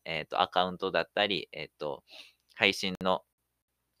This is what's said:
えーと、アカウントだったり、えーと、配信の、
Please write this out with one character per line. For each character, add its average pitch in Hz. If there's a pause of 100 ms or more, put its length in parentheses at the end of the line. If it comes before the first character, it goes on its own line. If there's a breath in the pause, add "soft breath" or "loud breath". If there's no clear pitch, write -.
え 80
ー 76
と、 -
ア 92
カ 90
ウ 92
ン 90
ト 95
だ 85
っ -
た 104
り、 95
え 78
ー - (100)
と、 73 (520 loud breath)
配 101
信 95
の、 92 (800)